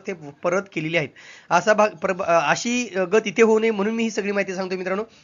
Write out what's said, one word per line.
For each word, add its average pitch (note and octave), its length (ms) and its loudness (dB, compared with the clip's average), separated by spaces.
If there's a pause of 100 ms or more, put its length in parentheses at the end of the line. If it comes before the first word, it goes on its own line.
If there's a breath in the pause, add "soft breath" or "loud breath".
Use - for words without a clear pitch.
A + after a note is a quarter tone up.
ते G3 60 -8 (300)
परत F#3 200 0 (100)
केलेली D#3+ 240 -2
आहेत. D3+ 120 0 (420 loud breath)
असा F3 220 4
भाग G#3+ 160 4
प्र-, F#3+ 340 -4
अ, E3 280 2
अशी, A#3+ 460 -2
अ, - 20 -4
गत G3 280 0
इथे G#3+ 160 2
होऊ A3 160 6
नये A3 120 2
म्हणून G#3+ 240 -2
मी A3+ 80 -2
ही A3+ 80 -2
सगळी G3+ 220 -4
माहिती F#3+ 220 -2
सांगतो F#3+ 220 -6
मित्रांनो. F#3 280 -4 (200 soft breath)